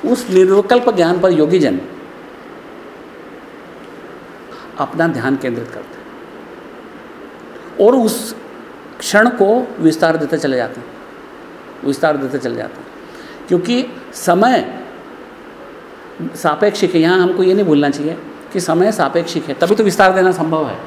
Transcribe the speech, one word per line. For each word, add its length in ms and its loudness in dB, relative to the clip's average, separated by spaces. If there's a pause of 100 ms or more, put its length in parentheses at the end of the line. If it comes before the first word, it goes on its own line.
(120)
उस 180 -2
निर्विकल्प 640 4
ज्ञान 240 2
पर 120 4
योगी 280 4
जन 200 0 (3000)
अपना 280 -2
ध्यान 300 -2
केंद्रित 300 -6
करते 120 -14
हैं 260 -18 (1800)
और 80 6
उस 400 -2 (640)
क्षण 300 4
को 380 2 (120)
विस्तार 380 2
देते 200 -2
चले 200 0
जाते 240 -4
हैं, 60 -16 (1000)
विस्तार 320 0
देते 200 -4
चले 180 -4
जाते 240 -10
हैं। 60 -16 (600)
क्योंकि 380 2 (280)
समय 680 2 (1500)
सापेक्षिक 600 0
है, 60 6
यहाँ 180 4
हमको 240 2
ये 100 4
नहीं 120 2
भूलना 240 4
चाहिए 280 -4 (360)
कि 60 -2
समय 320 2
सापेक्षिक 540 -2
है, 80 -6
तभी 220 4
तो 80 2
विस्तार 300 6
देना 180 4
संभव 360 0
है। 200 -8